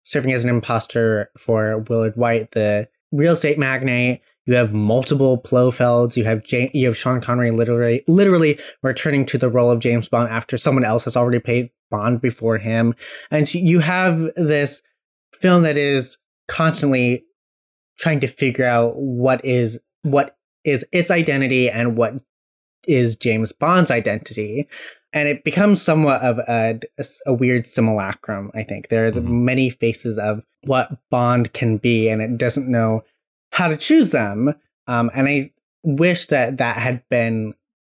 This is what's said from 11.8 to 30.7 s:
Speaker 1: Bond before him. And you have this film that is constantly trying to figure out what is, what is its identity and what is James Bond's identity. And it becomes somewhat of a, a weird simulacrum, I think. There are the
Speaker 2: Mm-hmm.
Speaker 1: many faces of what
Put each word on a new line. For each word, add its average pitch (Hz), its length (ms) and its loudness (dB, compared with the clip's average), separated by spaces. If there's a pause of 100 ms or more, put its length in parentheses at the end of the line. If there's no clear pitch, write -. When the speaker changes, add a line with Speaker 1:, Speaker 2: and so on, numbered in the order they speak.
Speaker 1:
Bond 113 280 0
before 113 380 -2
him. 113 360 0 (380)
And 147 220 0
you 175 260 2
have 180 400 0 (160)
this 147 460 0 (520)
film 180 300 4
that 151 140 0
is 139 400 -2 (300)
constantly 135 760 0 (760)
trying 156 220 0
to 131 60 0
figure 127 380 -2
out 120 320 2
what 127 480 0
is, 120 340 0 (220)
what 139 340 0 (300)
is 139 260 0
its 175 200 0
identity 135 580 2
and 117 280 -2
what 117 240 -2 (640)
is 123 300 2
James 110 380 -2
Bond's 170 380 2
identity. 110 760 -4 (460)
And 147 160 0
it 147 140 -4
becomes 196 380 2
somewhat 156 400 2
of 123 180 0 (100)
a, 113 300 0 (460)
a 139 80 2
weird 123 340 0
simulacrum, 104 880 -2
I 110 80 -6
think. - 260 -12
There 113 160 2
are 113 60 0
the 117 100 -4
Speaker 2:
Mm-hmm. 120 240 0
Speaker 1:
many 131 240 0
faces 117 480 -4
of 107 240 -4 (240)
what 131 240 0 (220)